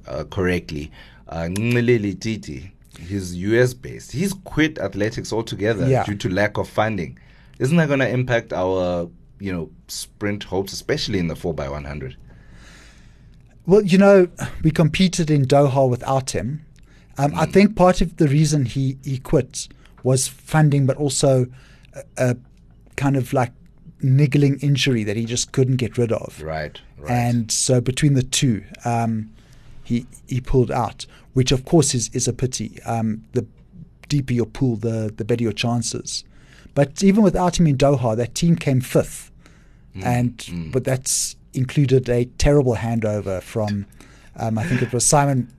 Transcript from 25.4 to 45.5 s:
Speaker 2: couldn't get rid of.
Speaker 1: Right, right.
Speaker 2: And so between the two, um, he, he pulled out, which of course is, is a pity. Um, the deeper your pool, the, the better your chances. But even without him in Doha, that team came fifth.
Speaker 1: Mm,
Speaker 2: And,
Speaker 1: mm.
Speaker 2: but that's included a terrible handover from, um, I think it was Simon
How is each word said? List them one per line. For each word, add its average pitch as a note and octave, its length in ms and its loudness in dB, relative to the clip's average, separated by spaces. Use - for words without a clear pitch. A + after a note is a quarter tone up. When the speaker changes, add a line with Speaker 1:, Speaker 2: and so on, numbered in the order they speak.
Speaker 2:
couldn't C3 260 2
get A#2+ 220 -4
rid A#2 140 0
of. - 280 -6
Speaker 1:
Right, D#2 400 -8
right. D2 120 -12
Speaker 2:
And A#2+ 400 0
so B2+ 300 0
between C#3 340 2
the C3 80 2
two, A2 400 0
um, A2+ 440 -2
he, A#2+ 240 -2
he B2+ 120 -4
pulled B2+ 300 2
out, - 340 -4
which B2+ 180 0
of C3 140 0
course D#3 320 2
is, A#2 160 -4
is B2+ 160 -4
a A#2 40 -2
pity. - 540 -6
Um, A2+ 460 -4
the A#2 120 -2
deeper C#3 240 -2
your A#2+ 140 0
pool, B2 300 -2
the, A2 380 -4
the A2 100 -8
better A#2 180 -2
your A2 100 0
chances. - 720 -4
But - 280 0
even G3 220 6
without F3+ 340 2
him F3 80 4
in C#3 100 4
Doha, C3 400 2
that A#2+ 200 -4
team E3+ 180 2
came C3+ 260 0
fifth. - 520 -2
Speaker 1:
Mm, F#2+ 80 -10
Speaker 2:
And, B2 340 0
Speaker 1:
mm. E2+ 340 -10
Speaker 2:
but B2 120 -2
that's - 500 -4
included C3 540 2
a A#2+ 180 0
terrible C#3+ 380 4
handover G#2 640 -4
from, G#2 420 -4
um, A2+ 220 -4
I G#2+ 60 -2
think B2 160 0
it B2 120 -2
was A#2+ 120 -2
Simon C#3 540 2